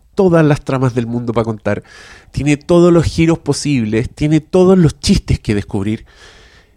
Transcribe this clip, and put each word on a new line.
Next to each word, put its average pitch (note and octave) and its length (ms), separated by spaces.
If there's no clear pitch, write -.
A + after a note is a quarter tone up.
todas E3+ 300
las D3 160
tramas C3 340
del A#2 120
mundo A#2+ 240
para A2 140
contar, G#2 380
tiene C#3+ 260
todos F3 340
los E3+ 140
giros E3 340
posibles, B2 760
tiene D3+ 280
todos F#3 360
los D#3+ 220
chistes - 400
que A2 160
descubrir. G2+ 500